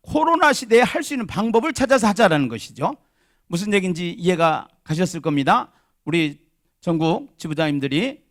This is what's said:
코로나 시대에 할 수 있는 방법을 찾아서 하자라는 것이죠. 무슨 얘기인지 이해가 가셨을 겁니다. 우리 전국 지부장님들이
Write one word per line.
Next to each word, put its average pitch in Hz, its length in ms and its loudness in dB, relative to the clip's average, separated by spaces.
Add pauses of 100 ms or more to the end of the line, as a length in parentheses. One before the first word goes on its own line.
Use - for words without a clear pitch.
코로나 320 500 4
시대에 226 280 4
할 302 220 0
수 285 120 -8
있는 233 120 -4
방법을 226 460 0
찾아서 254 360 2
하자라는 170 400 2
것이죠. 131 460 -8 (540)
무슨 202 240 -4
얘기인지 180 380 0
이해가 165 580 0 (160)
가셨을 165 360 -2
겁니다. 151 520 0 (320)
우리 151 340 -2 (420)
전국 170 580 -2
지부장님들이 151 920 -4